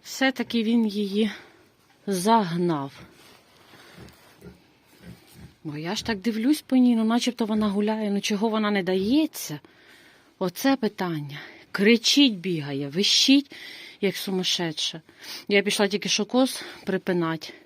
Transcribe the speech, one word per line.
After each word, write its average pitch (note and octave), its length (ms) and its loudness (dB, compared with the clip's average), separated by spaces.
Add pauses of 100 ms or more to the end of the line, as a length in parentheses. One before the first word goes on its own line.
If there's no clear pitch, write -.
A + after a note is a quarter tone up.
Все-таки A#3+ 560 -2
він A3+ 240 2
її G3+ 440 -2 (760)
загнав. F3 840 0 (2750)
Бо D3 140 -10
я E3+ 180 -6
ж - 100 -8
так A3+ 120 -4
дивлюсь A3+ 440 0
по - 140 -2
ній, B3 200 6
ну A3 80 2
начебто A#3 420 0
вона G#3+ 240 0
гуляє, G#3 420 0
ну G3+ 100 0
чого G#3+ 280 0
вона G#3+ 220 0
не G3 120 0
дається? F#3+ 760 0 (800)
Оце A3+ 360 0
питання. E3 640 -4 (320)
Кричить, A3+ 680 4
бігає, C#3+ 500 -4
вищить, G#3 640 4 (500)
як F#3+ 160 -2
сумасшедша. F3 840 -4 (460)
Я G3+ 140 4
пішла G3+ 260 2
тільки G3 220 -2
що G#3 160 0
коз B3+ 380 0 (220)
припинать. F3+ 680 -2 (120)